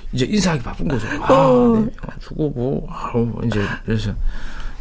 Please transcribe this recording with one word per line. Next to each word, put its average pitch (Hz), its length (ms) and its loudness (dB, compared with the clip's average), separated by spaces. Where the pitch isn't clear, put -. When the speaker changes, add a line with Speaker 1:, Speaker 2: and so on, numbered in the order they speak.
Speaker 1:
이제 123 140 0
인사하기 175 360 2
바쁜 110 260 -4
거죠. 107 180 0
"아, 262 100 4
Speaker 2:
어. 247 520 6
Speaker 1:
네, - 20 0
어, - 220 -8
수고고." 139 680 -2
아, - 240 -8
어, 117 180 0
이제, 107 160 0
그래서 107 280 0